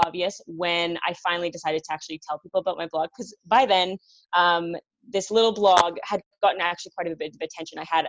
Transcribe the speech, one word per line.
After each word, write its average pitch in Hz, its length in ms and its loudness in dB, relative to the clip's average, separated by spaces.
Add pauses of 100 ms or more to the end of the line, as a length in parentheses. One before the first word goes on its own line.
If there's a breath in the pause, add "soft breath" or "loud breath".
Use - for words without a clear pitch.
obvious 180 420 -4
when 170 500 -2 (100)
I 180 60 -2
finally 175 360 -2
decided 160 360 -4
to 156 80 -8
actually 156 340 -10
tell 151 120 -6
people 185 200 -4
about 175 180 -4
my 165 140 -6
blog. 160 240 -2
'Cause 214 180 -14 (120)
by 233 200 4
then, 185 320 2 (360 soft breath)
um, 170 420 2 (320)
this 190 240 -4
little 226 220 4
blog 185 500 6
had 202 180 -4 (200)
gotten 190 180 2
actually 175 380 -4
quite 175 120 -4
a 160 60 -6
bit 151 180 -8
of 143 80 -20
attention. 160 380 -12
I 156 80 -10
had 160 220 0